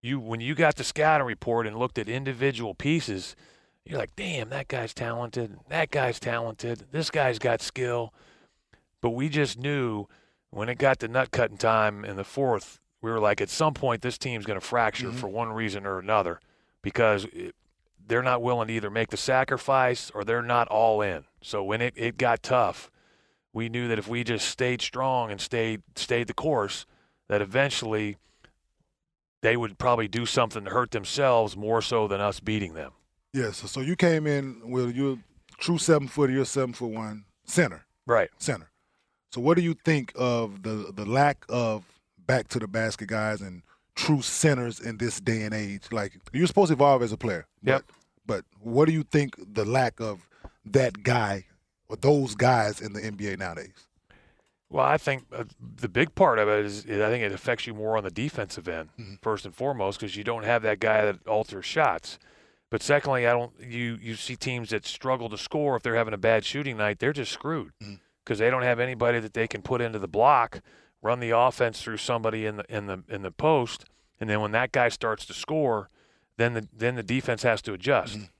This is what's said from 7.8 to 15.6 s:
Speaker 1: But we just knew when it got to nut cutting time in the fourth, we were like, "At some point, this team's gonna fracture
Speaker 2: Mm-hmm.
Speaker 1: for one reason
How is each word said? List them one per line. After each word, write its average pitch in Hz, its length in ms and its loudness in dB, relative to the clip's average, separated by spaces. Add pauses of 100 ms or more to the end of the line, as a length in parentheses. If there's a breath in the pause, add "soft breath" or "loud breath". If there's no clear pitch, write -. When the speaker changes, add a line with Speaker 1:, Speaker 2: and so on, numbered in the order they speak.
Speaker 1:
But 117 80 2
we 127 180 -2
just 143 300 0
knew 123 480 -2 (440 soft breath)
when 107 200 -4
it 120 80 -4
got 135 220 4
to 117 80 -6
nut 123 240 0
cutting 107 260 0
time 107 460 2
in 101 120 -8
the 98 80 -6
fourth, 127 560 -2 (220)
we 113 80 -4
were 113 100 0
like, 104 220 4
"At 98 80 -4
some 156 240 2
point, 120 260 0
this 123 160 -4
team's 117 300 -6
gonna 101 160 -4
fracture 120 460 0
Speaker 2:
Mm-hmm. 123 100 -8
Speaker 1:
for 117 100 -6
one 113 240 -4
reason 104 320 -4